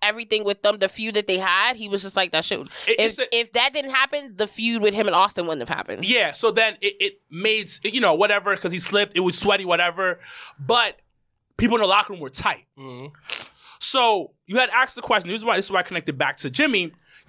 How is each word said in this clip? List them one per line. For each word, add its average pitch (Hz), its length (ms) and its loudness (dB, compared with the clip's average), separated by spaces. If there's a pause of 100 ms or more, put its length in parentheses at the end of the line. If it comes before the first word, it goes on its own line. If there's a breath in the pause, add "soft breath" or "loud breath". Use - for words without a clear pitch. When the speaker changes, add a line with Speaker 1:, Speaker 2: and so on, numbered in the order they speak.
Speaker 1:
everything 214 440 0
with 202 180 -2
them, 208 160 4
the 190 100 2
feud 220 280 -6
that 208 100 0
they 185 120 2
had, 190 380 2
he 214 120 -12
was 196 140 -2
just 190 140 -8
like, 185 160 2
"That 160 120 0
shit, - 160 -4
Speaker 2:
It, 170 80 -12 (180 loud breath)
Speaker 1:
if, 226 120 2
Speaker 2:
it's 220 200 0
a 247 180 -2
Speaker 1:
if 233 180 0
that 254 180 2
didn't 277 180 -4
happen, 269 460 0
the 208 100 0
feud 226 340 -2
with 208 140 4
him 208 120 0
and 175 100 2
Austin 185 300 2
wouldn't 143 220 -4
have - 80 -2
happened." - 280 -8
Speaker 2:
Yeah, 196 280 2
so 226 180 0
then 220 300 2
it, 202 200 -2
it 196 200 -4 (100)
made, 208 360 -2
s-, - 180 -6
you 220 160 -2
know, 180 140 6
whatever, 202 420 2
'cause 185 160 -4
he 180 60 -4
slipped, 202 380 0
it 180 40 2
was 180 160 2
sweaty, 202 280 2
whatever. 175 560 0 (380 loud breath)
But 220 400 0 (580)
people 233 200 2
in 220 60 2
the 190 60 4
locker 202 240 2
room 175 80 -14
were 135 100 -12
tight. - 360 -4 (120)
Speaker 3:
Mm-hmm. 131 280 -14 (720 loud breath)
Speaker 2:
So 226 520 0 (140)
you 202 120 -4
had 247 120 2
asked 254 240 0
the 240 80 -14
question, 196 280 0
this 214 100 -6
is 214 40 -10
why, 220 120 0
this 190 100 -2
is 190 60 -6
why 185 80 2
I - 40 2
connected 160 320 -6
back 139 220 -2
to 135 120 -6
Jimmy. 233 320 2
You 165 100 -8 (360 soft breath)